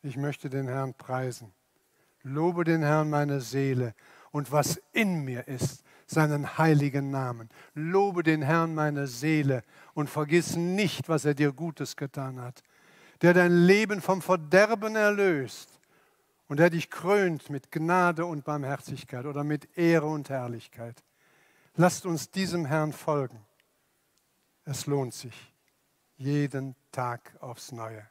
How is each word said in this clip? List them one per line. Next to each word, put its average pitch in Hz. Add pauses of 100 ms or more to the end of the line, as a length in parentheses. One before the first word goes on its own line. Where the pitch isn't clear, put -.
Ich 135
möchte 143
den 131
Herrn 131
preisen. 127 (680)
Lobe 165
den 165
Herrn, 151
meine 147
Seele, 127 (380)
und 143
was 147 (120)
in 185
mir 127
ist, 139 (240)
seinen 147
heiligen 143
Namen. 123 (260)
Lobe 175
den 156
Herrn, 165
meine 147
Seele, 135 (300)
und 147
vergiss 160
nicht, 180
was 160
er 147
dir 143
Gutes 151
getan 131
hat. 123 (580)
Der 175
dein 175
Leben 202
vom 185
Verderben 202
erlöst 202 (680)
und 143
der 170
dich 165
krönt 180
mit 139
Gnade 170
und 156
Barmherzigkeit 139
oder 143
mit 151
Ehre 165
und 151
Herrlichkeit. 117 (720)
Lasst 175
uns 165
diesem 175
Herrn 151
folgen. 131 (1200)
Es -
lohnt 139
sich, - (640)
jeden 135 (160)
Tag 123
aufs -
Neue. 113